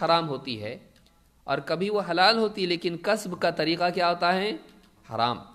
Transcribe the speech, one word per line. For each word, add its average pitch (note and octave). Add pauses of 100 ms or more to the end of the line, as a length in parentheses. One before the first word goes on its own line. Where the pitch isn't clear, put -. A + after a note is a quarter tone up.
حرام E3
ہوتی C3
ہے A#2 (680)
اور C#3
کبھی E3
وہ G#3
حلال F#3+
ہوتی G#3+
ہے، F3+
لیکن F3
کسب G3+
کا F3
طریقہ E3 (100)
کیا F3
ہوتا F3
ہے؟ G3+ (640)
حرام۔ A2+ (160)